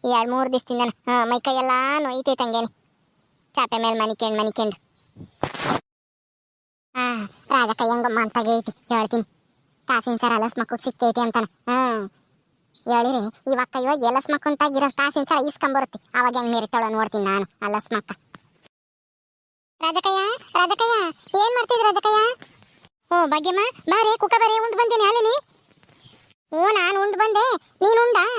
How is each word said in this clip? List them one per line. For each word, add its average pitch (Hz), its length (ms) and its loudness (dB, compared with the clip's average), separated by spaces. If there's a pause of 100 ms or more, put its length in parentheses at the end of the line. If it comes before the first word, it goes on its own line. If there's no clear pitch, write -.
ಈ 247 100 0
ಎರಡ್ 240 160 0
ಮೂರ್ 262 200 -2
ದಿವಸದಿಂದನ, 240 400 -4 (140)
ಹಾ, 240 80 0 (160)
ಮೈ 240 160 0
ಕೈ 262 160 0
ಎಲ್ಲ 262 80 -2 (340)
ನೋಯ್ತೈತೆ 262 400 -2
ಹಂಗೇನೆ. 233 240 -2 (880)
ಚಾಪೆ 233 280 -2
ಮೇಲೆ 226 180 0
ಮನಿಕೊಂಡ್, 220 380 -2
ಮನಿಕೊಂಡ್. 214 340 -2 (2250)
ಆ, 247 40 0 (480)
ರಾಜಕ್ಕ 240 360 2
ಹೆಂಗಮ್ಮ 240 360 0
ಅಂತಾಗೆ 220 320 0
ಐತಿ, 190 140 -6 (200)
ಹೇಳ್ತೀನಿ. 226 320 0 (640)
ಕಾಸಿನ 240 340 0
ಸರ 233 160 2
ಅಲಸ್ 226 220 -2
ಮಕ್ಕಳು 233 240 -6
ಸಿಕ್ಕೈತಿ 240 420 0
ಅಂತಾನ. 220 220 0 (220)
ಹಾ, 247 80 2 (1120)
ಹೇಳಿರಿ, 240 320 2 (280)
ಈ 269 140 2
ಅಕ್ಕ - 200 -10
ಇವಾಗ 294 140 0 (120)
ಎಲಸ್ 269 240 -2
ಮಕ್ಕ 294 180 -4
ಅಂತಾಗಿರೋ 277 380 0 (100)
ಕಾಸಿನ 285 300 0
ಸರ 311 80 4 (100)
ಇಸ್ಕೊಂಬರುತ್ತೆ. 269 520 -2 (200)
ಅವಾಗ 247 180 0
ಹೆಂಗ್ 233 180 -2
ಮೆರಿತಾಳೋ 226 320 -2 (100)
ನೋಡ್ತೀನಿ 214 340 -2
ನಾನು, 196 140 0 (220)
ಅಲಸ್ 214 280 -6
ಮಕ್ಕ. 208 160 -8 (1700)
ರಾಜಕಯ್ಯ, 370 420 0 (380)
ರಾಜಕಯ್ಯ, 427 360 0 (460)
ಏನ್ 466 140 2
ಮಾಡ್ತಿದ್ದಿ 453 320 0
ರಾಜಕಯ್ಯ? 427 340 2 (880)
ಓ 349 140 4
ಭಾಗ್ಯಮ್ಮ, 311 340 0 (300)
ಬಾರೆ 440 260 2
ಕುಕ್ಕ 427 180 0
ಬಾರೆ, 453 240 2
ಉಂಡ್ 440 180 -2
ಬಂದೇನೆ 453 280 2
ಅಲ್ಲೇನೆ. 440 280 2 (1200)
ಓ, 359 120 2
ನಾನ್ 392 280 2
ಉಂಡ್ 403 200 0
ಬಂದೆ, 427 400 2 (240)
ನೀನ್ 440 260 4
ಉಂಡಾ? 381 180 4 (140)